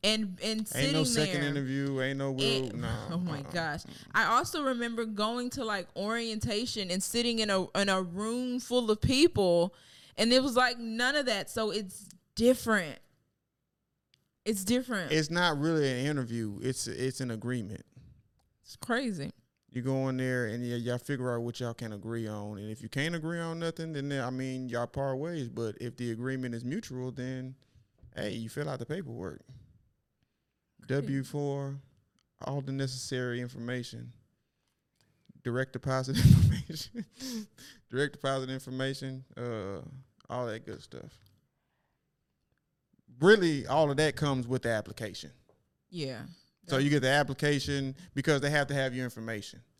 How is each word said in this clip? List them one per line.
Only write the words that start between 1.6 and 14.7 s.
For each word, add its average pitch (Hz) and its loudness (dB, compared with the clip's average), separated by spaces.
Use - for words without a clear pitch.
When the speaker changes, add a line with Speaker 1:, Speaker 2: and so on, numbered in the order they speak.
Speaker 2:
Ain't 135 0
no 139 0
Speaker 1:
It, 135 2
Speaker 2:
real, - -6
no, 160 -4
Speaker 1:
oh 170 -2
my 170 -2
Speaker 2:
uh-uh. - -10
Speaker 1:
gosh. 160 -4
I 226 4
also 311 2
remember 233 -2
going 226 -2
to, 262 -4
like, 214 -2
orientation 220 -2
and 190 0
sitting 233 2
in 214 2
a, 190 2
in 196 4
a 190 4
room 233 -2
full 240 2
of 214 4
people, 196 6
and 233 6
it 262 8
was 262 0
like 247 4
none 233 0
of 285 2
that. 202 0
So 220 0
it's 196 -6
different. 220 4
It's 196 -2
different. 226 0